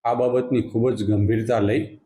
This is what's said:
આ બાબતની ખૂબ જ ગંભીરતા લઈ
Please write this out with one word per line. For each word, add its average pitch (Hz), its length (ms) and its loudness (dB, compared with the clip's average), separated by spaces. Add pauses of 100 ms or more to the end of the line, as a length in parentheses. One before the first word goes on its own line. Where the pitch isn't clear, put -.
આ 120 100 0
બાબતની 123 480 0
ખૂબ 120 280 0
જ 104 140 -4
ગંભીરતા 107 540 2
લઈ 104 280 0 (200)